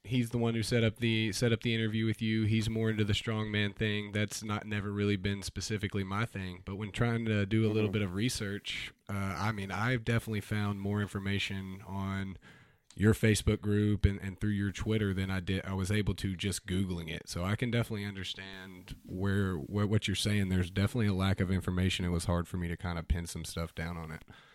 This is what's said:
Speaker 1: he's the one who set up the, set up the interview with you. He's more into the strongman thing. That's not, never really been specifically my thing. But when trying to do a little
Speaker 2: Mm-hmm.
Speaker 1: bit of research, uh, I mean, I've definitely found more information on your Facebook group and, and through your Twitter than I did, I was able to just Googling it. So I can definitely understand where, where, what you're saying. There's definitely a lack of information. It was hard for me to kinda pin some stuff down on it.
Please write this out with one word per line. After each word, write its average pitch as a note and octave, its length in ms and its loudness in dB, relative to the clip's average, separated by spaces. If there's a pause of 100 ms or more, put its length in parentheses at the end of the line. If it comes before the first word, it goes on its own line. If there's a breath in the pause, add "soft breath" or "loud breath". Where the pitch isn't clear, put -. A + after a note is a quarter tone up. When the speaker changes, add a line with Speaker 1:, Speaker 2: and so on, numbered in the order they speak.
Speaker 1:
he's A#2 260 0
the A#2+ 80 -2
one A#2 160 2
who A2+ 80 0
set A#2 200 2
up A2 140 2
the, A2 360 2
set A#2 200 2
up - 100 2
the A#2 120 0
interview A2 320 2
with A2 160 0
you. A2 220 2
He's A2 260 4
more A2+ 200 2
into G#2+ 140 2
the G#2 80 2
strongman G#2 640 0
thing. G#2 360 -2
That's G#2 300 -2
not, G#2 240 -4
never G#2 240 -4
really G2+ 260 2
been G2 260 -2
specifically G2+ 640 -4
my G2 200 -2
thing. F#2 400 -8
But G2 120 -6
when G#2 140 -6
trying A#2 360 0
to G#2 180 2
do A2 220 4
a G#2+ 40 4
little G#2+ 180 2
Speaker 2:
Mm-hmm. - 20 0
Speaker 1:
bit G#2 120 0
of F2+ 120 -2
research, G#2 760 -4 (180)
uh, - 20 -2
I G2 400 -2
mean, G2 180 -4
I've A2+ 340 0
definitely A2+ 360 0
found G2+ 400 -2
more G2+ 220 0
information F#2+ 840 -4
on F#2+ 520 -4 (560 loud breath)
your G#2 200 6
Facebook G#2+ 460 4
group G#2 460 4
and, G2 140 2
and F#2+ 200 -8
through G#2 100 0
your G2+ 220 0
Twitter G#2+ 420 0
than F#2+ 160 0
I F#2+ 100 0
did, F#2 260 -2
I F#2+ 80 -4
was F#2+ 160 0
able G#2 260 2
to G2 200 -2
just F#2+ 300 -4
Googling F2+ 440 -2
it. - 180 -10
So F2 160 -4
I G2+ 120 2
can B2 140 -2
definitely A2 360 -2
understand F#2+ 920 -10 (100)
where, G2 500 2
where, G2+ 300 0
what G#2 220 2
you're G2 80 0
saying. G2+ 340 2
There's F2+ 200 4
definitely G2+ 380 2
a G2+ 60 2
lack F#2 260 2
of F#2 100 2
information. F#2 540 2
It F2 60 2
was E2+ 160 0
hard F2 220 2
for F#2 100 -6
me F2 100 -2
to E2+ 80 -4
kinda E2+ 260 -4
pin E2+ 240 0
some E2 180 -8
stuff E2 300 -6
down E2+ 220 -6
on E2 160 -10
it. D#2+ 120 -12 (300 loud breath)